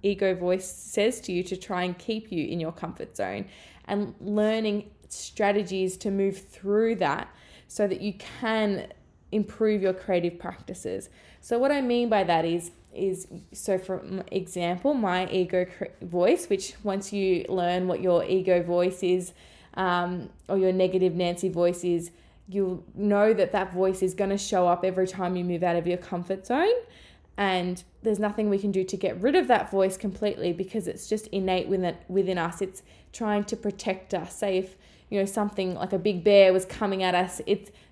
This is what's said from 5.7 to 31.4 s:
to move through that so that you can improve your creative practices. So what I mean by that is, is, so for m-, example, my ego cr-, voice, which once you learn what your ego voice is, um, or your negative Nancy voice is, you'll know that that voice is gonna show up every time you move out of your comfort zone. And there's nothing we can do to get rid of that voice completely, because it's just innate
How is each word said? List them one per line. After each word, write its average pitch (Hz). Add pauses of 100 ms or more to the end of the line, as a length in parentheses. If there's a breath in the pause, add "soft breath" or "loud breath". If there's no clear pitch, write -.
to 202
move 196
through 214
that 151 (340 loud breath)
so 208
that -
you 202
can 214 (440)
improve 214
your 190
creative 175
practices. - (320 loud breath)
So -
what 277
I 285
mean 240
by 208
that 170
is, 170 (220)
is, 185 (240)
so -
for 190
m-, 185
example, 180
my 185
ego 180
cr-, 180 (160)
voice, 185
which 190 (100)
once 196
you 190
learn 180
what 180
your 175
ego 180
voice 175
is, 180 (400 loud breath)
um, 180 (180)
or 196
your 185
negative 185
Nancy 175
voice 175
is, 170 (380 soft breath)
you'll 185 (120)
know 208
that 190
that 185
voice 190
is 185
gonna 196
show 185
up 180
every 185
time 185
you 180
move 175
out 175
of 170
your 175
comfort 180
zone. 339 (640 loud breath)
And 180 (180)
there's 214
nothing 208
we 196
can 202
do 190
to 190
get 180
rid 269
of 311
that 233
voice 190
completely, 196
because 190
it's -
just 214
innate 185